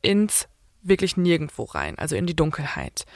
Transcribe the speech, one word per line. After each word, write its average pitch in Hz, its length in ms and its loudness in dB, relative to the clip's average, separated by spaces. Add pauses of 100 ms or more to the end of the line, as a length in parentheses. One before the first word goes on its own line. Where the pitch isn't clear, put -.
ins 208 460 2 (340)
wirklich 190 360 2
nirgendwo 170 480 2
rein, - 340 -6
also 156 160 -4
in 175 100 0
die 170 100 -2
Dunkelheit. - 680 -4 (100)